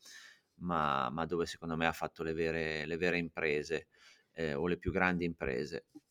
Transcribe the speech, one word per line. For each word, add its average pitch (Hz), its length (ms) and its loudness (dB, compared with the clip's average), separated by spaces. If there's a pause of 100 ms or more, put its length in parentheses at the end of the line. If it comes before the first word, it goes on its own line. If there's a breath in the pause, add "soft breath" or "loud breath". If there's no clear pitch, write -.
(560 soft breath)
ma, 76 540 2
ma 80 140 -2
dove 85 220 0
secondo 82 300 -6
me 82 100 4
ha 82 60 4
fatto - 300 -6
le 80 120 -2
vere, 80 500 0
le 82 140 -4
vere 87 180 4
imprese, 80 720 0 (460 soft breath)
eh, 78 200 0
o 78 140 0
le 87 80 2
più 87 160 -4
grandi 90 320 4
imprese. 73 640 -2 (240)